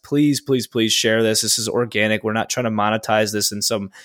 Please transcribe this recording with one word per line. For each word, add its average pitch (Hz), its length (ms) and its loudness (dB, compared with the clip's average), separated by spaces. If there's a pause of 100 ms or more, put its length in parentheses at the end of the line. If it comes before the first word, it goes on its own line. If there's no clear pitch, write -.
please, 147 380 2
please, 131 260 -2
please 113 280 0
share 113 280 2
this. 110 200 2
This 110 160 0
is 110 100 -4
organic. 107 540 0
We're 107 120 -2
not 113 160 -2
trying 127 140 -2
to 113 60 0
monetize 107 600 0
this 104 180 -2
in 104 120 -8
some 101 280 -4 (140)